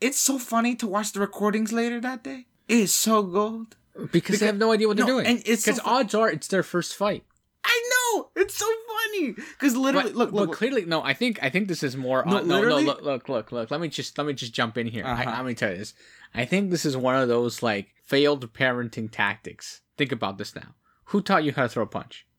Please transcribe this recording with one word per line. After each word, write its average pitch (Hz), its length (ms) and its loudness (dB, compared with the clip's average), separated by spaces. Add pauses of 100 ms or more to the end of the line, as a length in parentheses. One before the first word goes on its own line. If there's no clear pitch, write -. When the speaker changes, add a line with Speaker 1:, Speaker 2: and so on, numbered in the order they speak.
Speaker 1:
it's 262 180 0
so 269 200 2
funny 233 380 0
to 233 100 -6
watch 208 260 -2
the 196 80 -4
recordings 208 520 0
later 233 280 -2
that 254 220 -6
day. 269 240 -12 (220)
It 233 100 6
is 196 160 4
so 214 280 4
gold. 214 540 -2 (360)
Speaker 2:
Because 190 260 2
they 208 80 2
Speaker 1:
Becau- 214 40 4
Speaker 2:
have 202 80 -2
no 226 140 4
idea 220 160 4
what 208 80 2
they're 240 100 4
Speaker 1:
no, 254 80 2
Speaker 2:
doing. 233 120 2
Speaker 1:
and 240 180 2
it's 220 200 2
so - 80 4
Speaker 2:
'Cause 226 80 0
Speaker 1:
fu- 190 100 -4
Speaker 2:
odds 240 240 2
are 220 160 4
it's 151 160 -6
their 185 160 2
first - 320 -4
fight. 196 300 -2 (400)
Speaker 1:
I 480 260 0 (240)
know! - 220 -4
It's 392 180 0
so 427 120 -2
funny! 440 680 -4 (240)
'Cause 262 180 2
literally, 233 340 2
Speaker 2:
But, - 60 -8
Speaker 1:
look, 233 160 0
Speaker 2:
well, 208 100 2
Speaker 1:
look, 165 80 0
look. - 80 -8
Speaker 2:
clearly, 240 260 0
no, 165 180 0
I 139 120 0
think, 240 280 -2
I 135 80 0
think 190 160 0
this 175 160 -4
is 131 140 -4
more 131 280 0
Speaker 1:
No, 190 140 2
Speaker 2:
on, 175 100 -2
no, 175 60 4
no, 196 60 4
Speaker 1:
literally 247 240 4
Speaker 2:
look, 277 180 -2
look, 139 260 -4
look, 120 240 -4
look. 117 200 -6
Let 151 80 -4
me 165 80 -4
just, - 280 -8
let 147 100 -2
me 147 80 -2
just 120 200 -10
jump 120 240 -2
in 117 80 -2
here. 110 180 -6
I, 123 200 -2
Speaker 1:
Uh-huh. 120 140 -4
Speaker 2:
let 127 60 -6
me 123 100 -4
tell 107 180 -2
you 87 60 -6
this. 107 140 -10 (400)
I 117 120 -4
think 190 260 0
this 170 160 0
is 135 100 0
one 127 200 2
of 131 120 4
those, 120 340 0
like, 104 260 -2 (160)
failed 139 500 2
parenting 120 560 -2
tactics. - 680 -4 (160)
Think 139 160 0
about 101 260 -4
this - 160 -10
now. - 220 -16 (300)
Who 202 140 2
taught 190 240 2
you 143 80 2
how 139 120 0
to 117 40 0
throw 113 140 -2
a 101 40 0
punch? - 400 -12 (120)